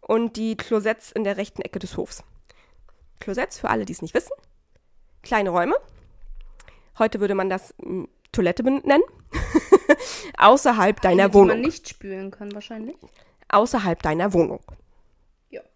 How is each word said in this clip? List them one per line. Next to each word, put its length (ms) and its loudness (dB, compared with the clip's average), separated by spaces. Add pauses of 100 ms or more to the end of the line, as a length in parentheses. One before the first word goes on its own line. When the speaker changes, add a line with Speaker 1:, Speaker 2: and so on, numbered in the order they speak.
Speaker 1:
und 340 -2
die 220 -4
Klosetts 540 -4
in 120 -4
der 140 -4
rechten 260 -10
Ecke 160 -10
des 180 -12
Hofs. 260 -10 (960)
Klosetts, 380 -8
für 120 -8
alle, 160 -2
die 80 -12
es 100 -12
nicht 100 -14
wissen, 200 -4 (880)
kleine 260 -2
Räume. 260 0 (1200)
Heute 200 0
würde 140 -2
man 160 -2
das, 320 -8
mm, 220 -8 (280)
Toilette 320 0
ben-, 220 0
nennen. 180 4 (280)
<laughs> 1040 0
Außerhalb 640 4
deiner 220 4
Speaker 2:
Dinge, 60 4
die 40 -10
Speaker 1:
Wohnung. 140 10
Speaker 2:
man 140 0
nicht 280 -6
spülen 400 -12
kann, 240 -16
wahrscheinlich. 420 -14 (520)
Speaker 1:
Außerhalb 560 0
deiner 300 -2
Wohnung. 280 0 (880)
Speaker 2:
Ja. 120 -18 (140)